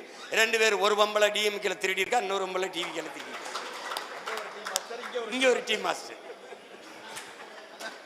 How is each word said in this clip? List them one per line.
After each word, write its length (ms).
ரெண்டு 220
பேர், 120
ஒரு 140
பொம்பளை 360
டி 140
எம் 140
கேல 200
திருடி 200
இருக்கா, 220
இன்னொரு 200
பொம்பளை 300
டி 120
வி 80
கேல 200
திருடி 180
இருக்கா. 180
இங்க 180
ஒரு 160
டீம் 180
மாஸ்டர். 320